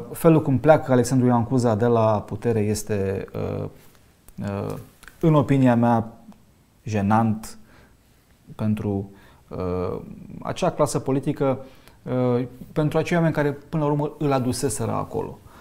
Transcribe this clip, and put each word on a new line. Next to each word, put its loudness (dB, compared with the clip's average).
felul 4
cum 0
pleacă 4
Alexandru 4
Ioan 4
Cuza 2
de 0
la 4
putere -2
este, -2
uh, -6
uh, -6
în 4
opinia 4
mea, 2
jenant 0
pentru, -2
uh, -4
acea -4
clasă 0
politică, -2
uh, 0
pentru 0
acei 0
oameni 2
care, 0
până -2
la 0
urmă, -2
îl 0
aduseseră -2
acolo. -6